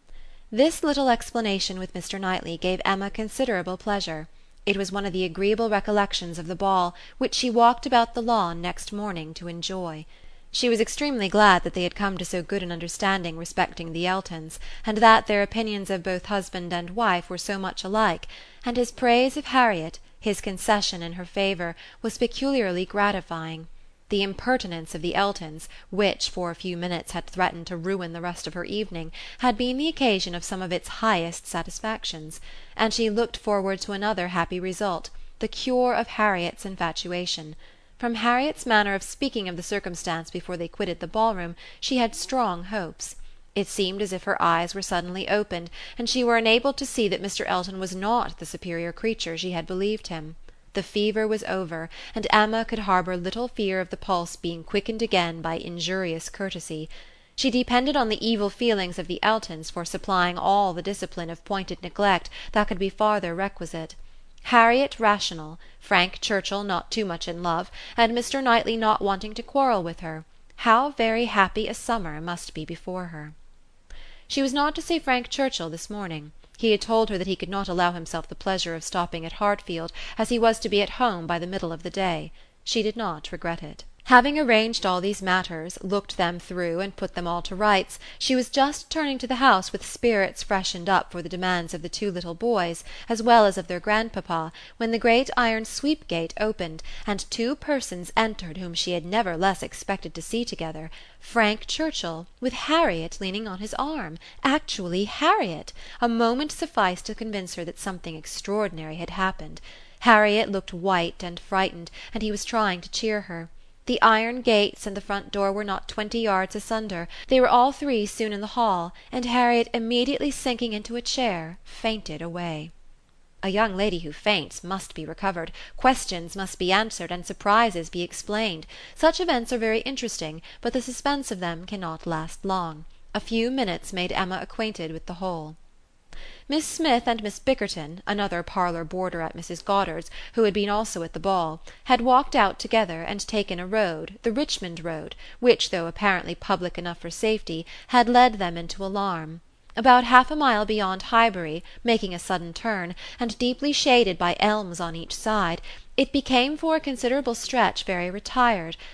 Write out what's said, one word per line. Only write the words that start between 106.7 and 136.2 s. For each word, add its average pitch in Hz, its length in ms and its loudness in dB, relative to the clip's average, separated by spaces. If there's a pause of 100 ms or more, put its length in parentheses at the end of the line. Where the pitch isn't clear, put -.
to 214 80 -8
convince 208 420 -6
her 170 100 -6
that 180 120 -8
something 170 380 -8
extraordinary 185 800 -4
had 170 160 -8
happened. 180 500 -4 (380)
Harriet 214 500 6
looked 196 240 -4
white 175 480 0
and 175 180 -10
frightened, 185 520 -2 (200)
and 214 120 -4
he 214 80 0
was 202 120 -4
trying 202 380 0
to - 80 -14
cheer 214 320 -2
her. 165 280 -10 (360)
The - 180 2
iron 226 400 6
gates 208 420 4
and 196 100 -6
the 202 60 -6
front 202 300 -6
door 196 200 2
were 208 120 -4
not 196 240 -4
twenty 214 320 -4
yards 190 360 2
asunder. 208 520 -4 (200)
They 262 140 8
were - 80 8
all 254 220 8
three 254 340 0
soon 214 280 -2
in 202 60 -4
the 208 140 -6
hall, 185 400 2 (180)
and 254 140 -2
Harriet, 240 480 6
immediately 240 560 2
sinking 240 440 -2
into 208 220 -6
a 240 60 -4
chair, 180 600 -2
fainted 208 580 -6
away. 165 480 -6 (720)
A 196 80 -2
young 202 260 2
lady 190 240 0
who 160 120 -8
faints - 520 -2
must 185 300 -6
be 156 140 -8
recovered, 170 440 -4 (240)
questions - 600 0
must 190 240 -6
be 180 120 2
answered, 196 400 0
and 180 140 -6
surprises 202 640 2
be 175 140 -4
explained. 202 640 -4 (260)
Such 320 260 4
events 294 320 0
are 247 60 0
very 220 220 2
interesting, 196 640 -6 (180)
but 233 120 -2
the 247 100 0
suspense 277 480 -2
of 185 80 -6
them 170 260 -6
cannot 175 400 -8
last 160 400 -4
long. 170 400 -2 (300)
A 208 40 -2
few 226 300 0
minutes 226 420 -2
made 180 200 -2
Emma 185 280 -2
acquainted 208 520 -6
with 160 160 -10
the 175 80 -6
whole. 165 400 -6 (920)